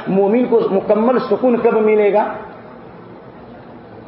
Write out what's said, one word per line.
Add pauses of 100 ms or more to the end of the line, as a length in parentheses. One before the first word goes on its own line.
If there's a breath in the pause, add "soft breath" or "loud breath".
مومن
کو (100)
مکمل
سکون
کب
ملے
گا؟ (1800)